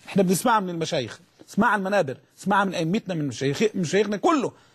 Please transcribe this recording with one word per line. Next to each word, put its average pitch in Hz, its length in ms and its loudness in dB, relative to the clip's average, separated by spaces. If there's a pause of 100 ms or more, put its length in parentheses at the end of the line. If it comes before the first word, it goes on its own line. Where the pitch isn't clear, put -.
إحنا 196 160 0
بنسمعها 196 380 2
من 185 100 -6
المشايخ، 160 500 -4 (280)
اسمعها 214 280 2
المنابر، 190 400 0 (220)
اسمعها 196 260 2
من 190 100 -4
أئمتنا، 180 400 -2
من 151 140 -4
مشايخ-، 139 480 -2
مشايخنا 202 400 0
كله، 277 360 2 (220)